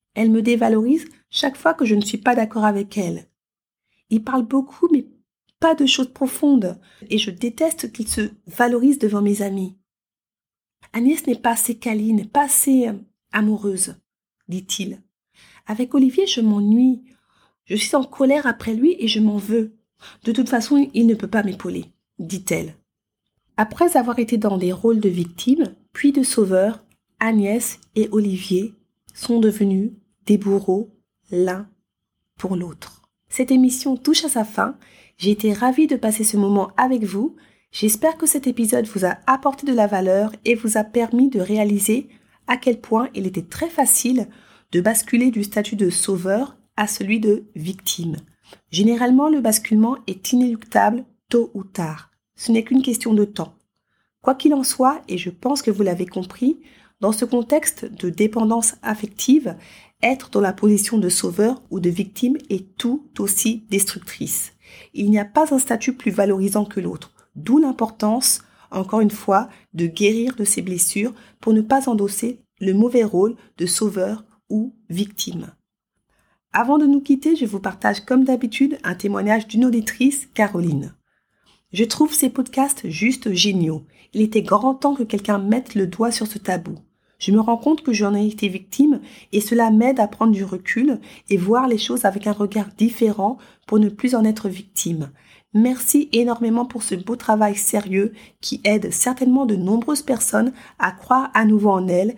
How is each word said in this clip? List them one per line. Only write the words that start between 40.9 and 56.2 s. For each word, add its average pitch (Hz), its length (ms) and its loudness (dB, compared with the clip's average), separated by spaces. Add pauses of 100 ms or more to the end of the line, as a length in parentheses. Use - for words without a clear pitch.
de 220 100 -2
réaliser 208 680 0 (380)
à 247 100 0
quel 240 240 0
point 226 340 -2
il 190 120 -4
était 185 160 -6
très - 280 -8
facile 254 580 0 (440)
de 175 80 0
basculer 233 500 2
du 214 120 -2
statut 208 340 -4
de 190 140 2
sauveur 190 640 -2 (200)
à 208 120 0
celui 208 320 -4
de 214 240 0 (100)
victime. 165 640 -8 (540)
Généralement, 240 580 4
le 302 120 2
basculement 220 560 2 (100)
est 190 260 -10
inéluctable 240 720 0 (240)
tôt 233 260 0
ou 196 80 -8
tard. 165 480 -10 (260)
Ce - 140 -6
n'est 226 140 2
qu'une 262 180 2
question 226 320 -2
de 208 100 4
temps. 202 300 -8 (640)
Quoi 262 140 2
qu'il 294 200 2
en 269 100 0
soit, 269 420 0
et 185 120 -8
je 175 120 -8
pense 269 320 -4
que 226 80 -2
vous 202 140 0
l'avez 185 220 -2
compris, 190 540 -6 (400)